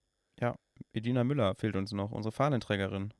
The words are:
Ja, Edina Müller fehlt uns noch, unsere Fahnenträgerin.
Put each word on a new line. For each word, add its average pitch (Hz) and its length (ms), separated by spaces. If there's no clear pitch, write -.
Ja, 120 160
Edina 120 320
Müller 123 300
fehlt 104 220
uns 98 160
noch, 101 180
unsere 110 220
Fahnenträgerin. 104 880